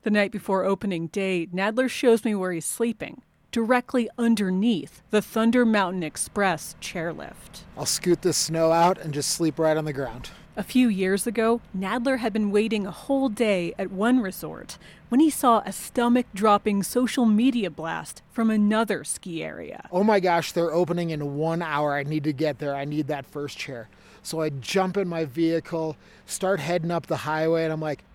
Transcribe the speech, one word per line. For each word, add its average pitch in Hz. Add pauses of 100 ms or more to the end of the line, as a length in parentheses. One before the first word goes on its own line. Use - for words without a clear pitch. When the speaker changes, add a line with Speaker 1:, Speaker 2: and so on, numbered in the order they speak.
Speaker 1:
The 214
night 202
before 190
opening 190
day, 185
Nadler 214
shows 233
me 214
where 185
he's 165
sleeping, - (280)
directly 240
underneath 214
the 208
Thunder 233
Mountain 190
Express 175
chairlift. - (120)
Speaker 2:
I'll -
scoot -
the 170
snow 160
out 170
and 160
just 143
sleep 160
right 156
on 156
the 151
ground. 127 (280)
Speaker 1:
A 208
few 254
years 190
ago, 233 (140)
Nadler 233
had 220
been 208
waiting 214
a 208
whole 269
day 208
at 190
one 214
resort 185 (300)
when 247
he 320
saw 233
a 190
stomach-dropping 214
social 247
media 220
blast 160
from 226
another 214
ski 165
area. -
Speaker 2:
"Oh 185
my 214
gosh, 170
they're 170
opening 170
in 143
one 165
hour. 151
I 143
need 147
to 151
get 147
there. 143
I 139
need 147
that 139
first 143
chair." 120 (360)
So 160
I 156
jump 180
in 190
my 165
vehicle, 160 (300)
start 190
heading 170
up 170
the 156
highway, 160
and 160
I'm 160
like 151 (100)